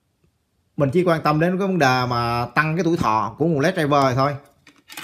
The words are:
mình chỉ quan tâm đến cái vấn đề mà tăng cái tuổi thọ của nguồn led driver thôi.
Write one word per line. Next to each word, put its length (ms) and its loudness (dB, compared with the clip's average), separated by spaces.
mình 140 2
chỉ 140 2
quan 180 0
tâm 180 2
đến 180 0
cái 100 -2
vấn 100 -2
đề 300 2
mà 460 -2
tăng 220 0
cái 80 -2
tuổi 120 0
thọ 420 0
của 80 0
nguồn 140 0
led 140 0
driver 420 2
thôi. 180 0